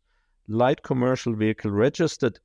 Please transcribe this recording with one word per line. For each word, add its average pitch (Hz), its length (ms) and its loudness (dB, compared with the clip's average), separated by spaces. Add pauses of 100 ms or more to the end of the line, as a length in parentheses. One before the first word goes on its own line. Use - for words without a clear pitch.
(460)
light 120 360 0
commercial 123 520 -2
vehicle 107 360 -2
registered 127 760 0